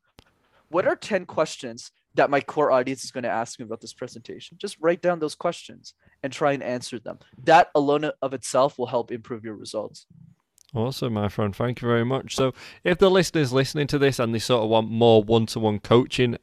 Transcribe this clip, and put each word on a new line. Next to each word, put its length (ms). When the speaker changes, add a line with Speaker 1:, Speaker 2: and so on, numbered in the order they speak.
Speaker 1:
"What 160
are 100
ten 300
questions 640
that 160
my 100
core 300
audience 340
is 60
gonna 180
ask 300
me 80
about 160
this 100
presentation?" 680
Just 220
write 220
down 160
those 160
questions 580
and 100
try 200
and 100
answer 360
them. 200
That 300
alone 360
of 100
itself 460
will 80
help 260
improve 320
your 100
results. 520
Speaker 2:
Awesome, 400
my 140
friend. 260
Thank 280
you 60
very 180
much. 300
So 180
if 140
the 120
listener's 420
listening 360
to 100
this 200
and 160
they 40
sort 260
of 60
want 200
more 320
one-to-one 580
coaching, 640